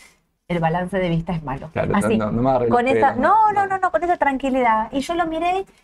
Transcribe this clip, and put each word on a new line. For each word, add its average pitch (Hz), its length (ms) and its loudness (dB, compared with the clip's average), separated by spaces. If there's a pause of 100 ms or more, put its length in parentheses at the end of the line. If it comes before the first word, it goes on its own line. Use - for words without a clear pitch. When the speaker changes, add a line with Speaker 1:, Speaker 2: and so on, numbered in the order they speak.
(480)
Speaker 1:
el 175 100 -2
balance 180 400 -2
de 185 100 0
Vista 165 240 -2
es 160 120 -6
malo". 143 280 -10
Speaker 2:
Claro, - 200 -2
no, 101 60 2
Speaker 1:
Así, 110 200 0
Speaker 2:
no, 151 140 -2
no 233 100 0
me 131 80 2
agarré 240 180 2
los 226 80 2
Speaker 1:
con 240 120 2
esa, 220 260 4
Speaker 2:
pelos, - 40 -8
Speaker 1:
no, 294 100 2
Speaker 2:
no, 427 240 4
Speaker 1:
no, 403 100 0
Speaker 2:
no. 392 60 0
Speaker 1:
no, 381 100 -2
no, 370 140 -2
con 320 100 0
esa 349 140 0
tranquilidad. 254 720 0
Y 277 100 -4
yo 339 140 -4
lo 339 140 0
miré, 349 360 -2 (200)